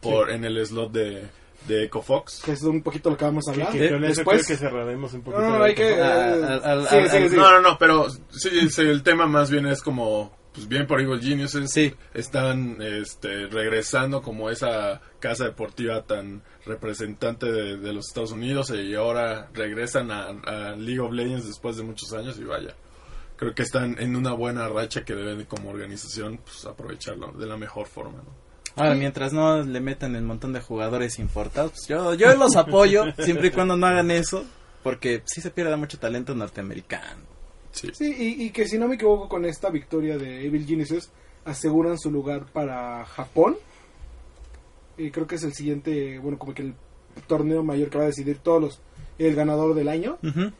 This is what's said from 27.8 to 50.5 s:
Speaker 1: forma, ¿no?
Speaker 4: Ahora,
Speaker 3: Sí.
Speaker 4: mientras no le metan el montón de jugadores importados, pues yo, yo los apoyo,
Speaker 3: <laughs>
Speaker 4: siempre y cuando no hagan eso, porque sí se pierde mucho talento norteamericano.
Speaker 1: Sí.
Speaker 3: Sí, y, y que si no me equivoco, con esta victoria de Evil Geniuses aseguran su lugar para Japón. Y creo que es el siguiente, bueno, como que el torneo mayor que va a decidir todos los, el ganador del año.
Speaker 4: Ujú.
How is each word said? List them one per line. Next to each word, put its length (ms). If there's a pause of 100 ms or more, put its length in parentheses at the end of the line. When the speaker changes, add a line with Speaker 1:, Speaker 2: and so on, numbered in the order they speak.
Speaker 1:
forma, 320
¿no? 300 (280)
Speaker 4:
Ahora, 180
Speaker 3:
Sí. 60
Speaker 4:
mientras 320
no 300
le 180
metan 360
el 60
montón 300
de 80
jugadores 580
importados, 540
pues 160
yo, 260
yo 220
los 200
apoyo, 560
Speaker 3:
<laughs> 60
Speaker 4:
siempre 300
y 20
cuando 260
no 100
hagan 240
eso, 340 (380)
porque 420
sí 160
se 100
pierde 260
mucho 220
talento 360
norteamericano. 880 (480)
Speaker 1:
Sí. 220
Speaker 3:
Sí, 260
y, 280
y 40
que 160
si 120
no 100
me 80
equivoco, 320
con 160
esta 260
victoria 480
de 260
Evil 220
Geniuses 460 (320)
aseguran 540
su 120
lugar 420
para 520
Japón. 520 (1400)
Y 140
creo 180
que 80
es 80
el 80
siguiente, 640
bueno, 200
como 160
que 80
el 120 (540)
torneo 340
mayor 280
que 80
va 60
a 40
decidir 300
todos 220
los, 200 (380)
el 180
ganador 380
del 140
año. 360
Speaker 4:
Ujú. 360